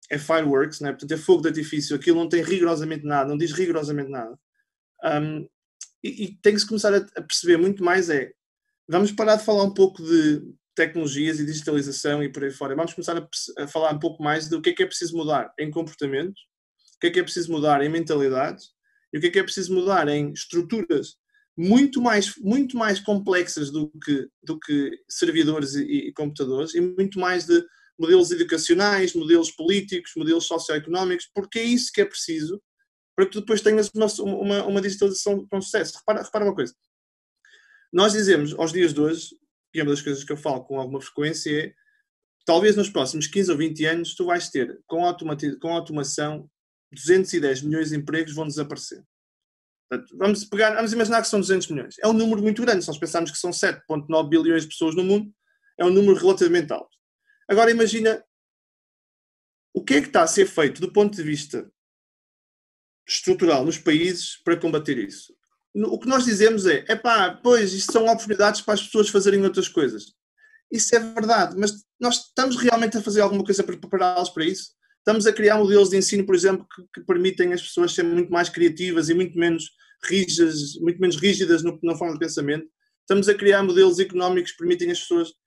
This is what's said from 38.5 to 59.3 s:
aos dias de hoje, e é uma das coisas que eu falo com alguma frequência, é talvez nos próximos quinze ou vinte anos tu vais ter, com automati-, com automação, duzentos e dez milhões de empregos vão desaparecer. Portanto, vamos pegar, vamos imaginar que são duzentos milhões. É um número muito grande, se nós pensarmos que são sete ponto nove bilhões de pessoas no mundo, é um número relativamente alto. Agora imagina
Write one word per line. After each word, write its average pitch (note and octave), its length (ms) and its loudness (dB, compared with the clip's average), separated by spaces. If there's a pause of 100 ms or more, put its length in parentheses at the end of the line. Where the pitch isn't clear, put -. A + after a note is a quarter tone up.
aos D#3 180 -2
dias E3+ 220 2
de D3 80 -2
hoje, D#3+ 340 -2 (380)
e D#3+ 60 -6
é D3+ 40 0
uma C#3+ 80 0
das C#3+ 100 -2
coisas C#3 220 -6
que - 80 -8
eu D3 60 -6
falo C3+ 260 -4
com C3+ 160 -8
alguma C3 220 -8
frequência, D3+ 640 -4
é - 80 -14 (720)
talvez F#3+ 300 6
nos G3+ 140 0
próximos D3+ 380 -2
quinze F#3+ 240 0
ou D3 60 0
vinte D3+ 280 -4
anos E3 300 -4
tu F3+ 100 -4
vais F3 240 -2
ter, - 380 -4
com E3+ 180 -2
automati-, D3+ 540 -4
com E3 140 -6
automação, D3+ 760 -6 (420)
duzentos F#3 420 2
e E3+ 60 0
dez C3+ 220 0
milhões D3+ 280 -4
de D3+ 80 -4
empregos D#3 360 -6
vão D#3 140 -8
desaparecer. D3 560 -10 (880)
Portanto, - 260 -10
vamos G3+ 280 0
pegar, G#3+ 280 0
vamos A3+ 200 -2
imaginar A3+ 280 0
que - 60 -2
são G3+ 140 0
duzentos F#3 260 -2
milhões. C#3 320 -8
É G#3 80 0
um A3+ 60 4
número A3 280 2
muito G#3+ 200 0
grande, A3 200 2
se - 60 -8
nós D3+ 100 -8
pensarmos E3 320 -4
que D3+ 80 -10
são F3 140 -4
sete - 340 -4
ponto D3+ 240 -6
nove D#3+ 200 0
bilhões E3 340 2
de D#3 60 -16
pessoas D#3+ 260 -2
no F#3 80 0
mundo, G#3 260 0 (480)
é E3+ 60 -2
um F3+ 60 4
número G3 280 6
relativamente F3 540 2
alto. - 240 -8 (500)
Agora A3+ 240 4
imagina A3 540 2 (1500)